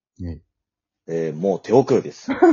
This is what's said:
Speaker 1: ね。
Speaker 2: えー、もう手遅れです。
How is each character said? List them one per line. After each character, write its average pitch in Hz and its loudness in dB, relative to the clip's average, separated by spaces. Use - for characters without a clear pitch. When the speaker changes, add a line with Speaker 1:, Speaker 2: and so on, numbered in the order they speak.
Speaker 1:
ね。 85 -12
Speaker 2:
え 82 -6
ー、 76 -8
も 90 -2
う - -14
手 107 -2
遅 131 4
れ 107 2
で - -12
す。 - -12